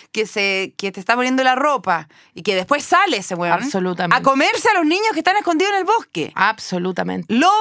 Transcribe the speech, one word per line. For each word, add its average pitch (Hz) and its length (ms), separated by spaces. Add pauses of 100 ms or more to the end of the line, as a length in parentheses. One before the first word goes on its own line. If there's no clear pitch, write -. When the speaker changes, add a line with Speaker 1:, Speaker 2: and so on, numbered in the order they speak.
(120)
Speaker 1:
que 214 160
se, 196 500
que 196 140
te 202 80
está 220 160
poniendo 254 280
la 254 120
ropa 202 520 (280)
y 165 80
que 202 120
después 226 280
sale 349 340
ese 190 180
weón 175 280
Speaker 2:
Absolutamente. 185 540
Speaker 1:
a 262 40
comerse 294 480
a 427 80
los 330 80
niños 370 280
que 311 60
están 359 180
escondidos 370 360
en 392 60
el 370 60
bosque. 370 500
Speaker 2:
Absolutamente. 185 1000
Speaker 1:
Lo, 302 160 (120)